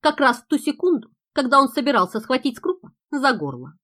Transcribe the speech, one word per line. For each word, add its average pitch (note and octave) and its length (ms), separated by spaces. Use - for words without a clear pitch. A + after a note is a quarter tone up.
как D4 200
раз B3+ 180
в - 80
ту D4 120
секунду, D#4 520
когда C4+ 280
он C#4 80
собирался A#3+ 520
схватить B3+ 360
Скрупа - 360
за C#4 220
горло. C#3 520